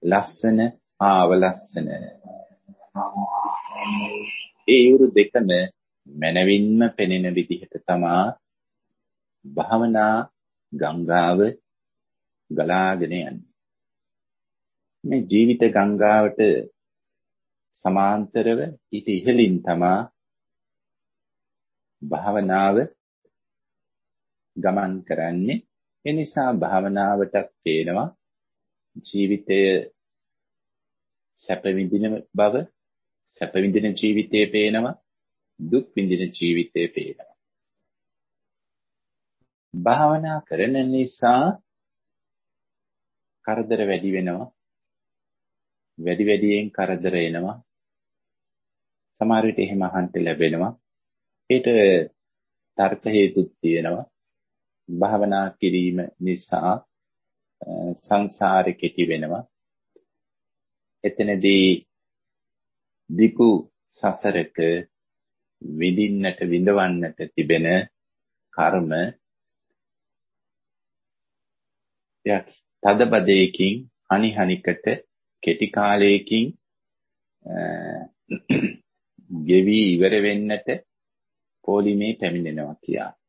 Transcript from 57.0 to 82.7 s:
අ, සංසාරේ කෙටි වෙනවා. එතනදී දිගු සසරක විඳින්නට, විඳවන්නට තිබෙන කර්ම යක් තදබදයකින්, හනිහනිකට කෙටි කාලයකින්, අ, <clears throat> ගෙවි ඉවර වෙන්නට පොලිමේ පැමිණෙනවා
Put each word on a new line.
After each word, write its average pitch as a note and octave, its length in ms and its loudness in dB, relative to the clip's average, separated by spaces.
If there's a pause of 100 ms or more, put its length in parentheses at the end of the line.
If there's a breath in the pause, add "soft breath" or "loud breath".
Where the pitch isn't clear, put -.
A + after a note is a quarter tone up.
අ, - 60 -16 (260)
සංසාරේ F#2+ 800 -2
කෙටි F2 320 -4
වෙනවා. D#2+ 380 -6 (1600)
එතනදී G2 640 2 (1400)
දිගු A2+ 400 4 (420)
සසරක F#2+ 640 -4 (1040)
විඳින්නට, F#2 800 -2
විඳවන්නට F2+ 840 0
තිබෙන D#2+ 400 0 (840)
කර්ම E2 380 0 (3250)
යක් G2+ 220 -2 (360 soft breath)
තදබදයකින්, G2+ 880 2 (320)
හනිහනිකට G2 800 -2 (580)
කෙටි - 240 0
කාලයකින්, G2+ 760 2 (1000)
අ, E2+ 80 -12 (760)
<clears throat> - 360 -2 (720)
ගෙවි F#2+ 460 4
ඉවර F#2 320 2
වෙන්නට G#2 480 -4 (920)
පොලිමේ G#2 540 0
පැමිණෙනවා D#2+ 640 -6